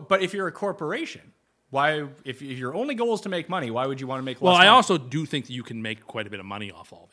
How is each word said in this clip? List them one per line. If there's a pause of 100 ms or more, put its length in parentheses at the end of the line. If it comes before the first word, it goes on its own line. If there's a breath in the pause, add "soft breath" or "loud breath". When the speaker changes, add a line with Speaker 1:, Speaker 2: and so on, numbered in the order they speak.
Speaker 1:
but
if
you're
a
corporation, (380)
why, (240)
if,
if
your
only
goal
is
to
make
money,
why
would
you
wanna
make
Speaker 2:
Well,
Speaker 1:
less
Speaker 2:
I
Speaker 1:
money?
Speaker 2:
also
do
think
that
you
can
make
quite
a
bit
of
money
off
all